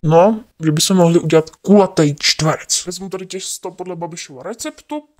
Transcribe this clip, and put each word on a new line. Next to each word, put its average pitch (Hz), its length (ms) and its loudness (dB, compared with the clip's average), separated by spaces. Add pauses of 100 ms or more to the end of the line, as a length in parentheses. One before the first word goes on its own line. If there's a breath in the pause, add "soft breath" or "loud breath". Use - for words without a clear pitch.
No, 175 380 4 (200)
že 160 80 0
by 151 100 0
se - 120 0
mohli 175 260 4
udělat 160 300 2
kulatý 185 680 2
čtverec. - 680 -2
Vezmu 180 240 -12
tady 185 160 -10
těsto 185 460 -12
podle 180 240 -12
Babišova 165 480 -14
receptu. 294 600 -12 (160)